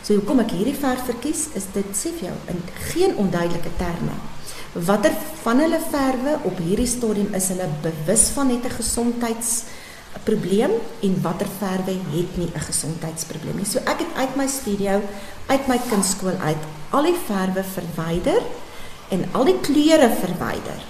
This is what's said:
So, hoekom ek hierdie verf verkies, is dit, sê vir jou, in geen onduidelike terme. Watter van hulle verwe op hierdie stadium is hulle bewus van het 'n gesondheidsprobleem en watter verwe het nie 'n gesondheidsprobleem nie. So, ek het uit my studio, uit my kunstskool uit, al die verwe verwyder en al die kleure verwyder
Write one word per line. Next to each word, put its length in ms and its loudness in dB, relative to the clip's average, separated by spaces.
So, 100 2
hoekom 260 4
ek 120 2
hierdie 240 0
verf 300 0
verkies, 500 -4
is 80 -4
dit, 200 0
sê 160 -2
vir 100 -6
jou, 40 -6
in 140 -4
geen 240 4
onduidelike 640 2
terme. 340 -2
Watter 380 4
van 160 4
hulle 200 4
verwe 520 2
op 140 -2
hierdie 300 0
stadium 460 0
is 140 0
hulle 200 -2
bewus 480 2
van 200 4
het 160 0
'n 40 -2
gesondheidsprobleem 2000 0
en 200 2
watter 260 0
verwe 320 -2
het 260 -2
nie 180 -2
'n 40 -4
gesondheidsprobleem 960 -4
nie. 100 -2
So, 140 -2
ek 200 -2
het 160 -2
uit 200 -2
my 120 0
studio, 540 0
uit 200 2
my 120 4
kunstskool 560 0
uit, 120 0
al 140 4
die 120 4
verwe 360 0
verwyder 760 0
en 220 0
al 140 2
die 160 6
kleure 480 6
verwyder 800 -2